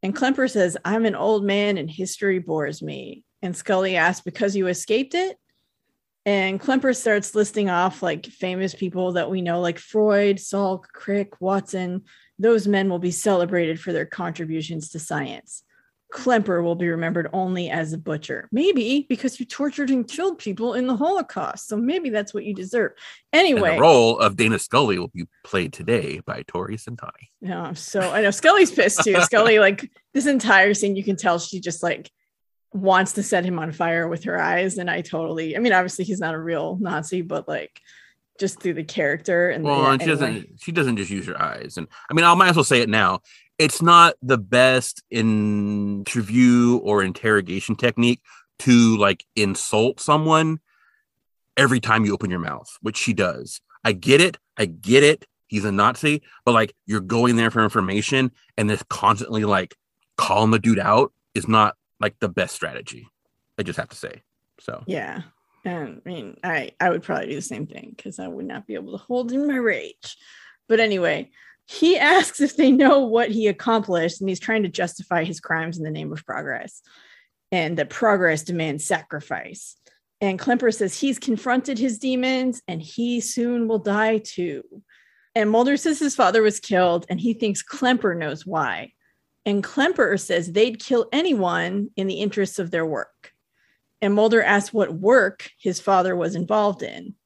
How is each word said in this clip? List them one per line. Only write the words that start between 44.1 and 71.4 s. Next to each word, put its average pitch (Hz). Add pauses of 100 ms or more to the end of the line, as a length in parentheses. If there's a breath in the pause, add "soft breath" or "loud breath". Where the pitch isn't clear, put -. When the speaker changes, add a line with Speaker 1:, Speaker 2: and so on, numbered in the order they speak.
Speaker 2:
the 127
best 123
interview 107
or 101
interrogation 95
technique 120 (400 soft breath)
to, 117
like, 98 (120)
insult 107
someone 160 (960)
every 131
time 110
you 104
open 98
your 90
mouth, 80 (120)
which 110
she -
does. 87 (240 soft breath)
I 113
get 117
it. 180 (180)
I 110
get 95
it. 151 (200)
He's 104
a 107
Nazi, 127 (220 soft breath)
but, 123
like, 113 (120)
you're 107
going 117
there 113
for 113
information 104 (240)
and 107
this 107
constantly, 107
like, 95 (400)
calling 110
the 113
dude 104
out 107 (220)
is 104
not, 107 (240)
like, 107
the 110
best 90
strategy. 62 (500)
I 107
just 85
have -
to -
say. - (380)
So -
Speaker 1:
yeah. 165 (420)
And 156
I -
mean, 156
I, 160
I 180
would 170
probably -
do 147
the -
same -
thing -
'cause -
I 185
would -
not -
be 214
able 170
to 202
hold 247
in 277
my 277
rage. 202 (520 soft breath)
But 220
anyway, 185 (400 soft breath)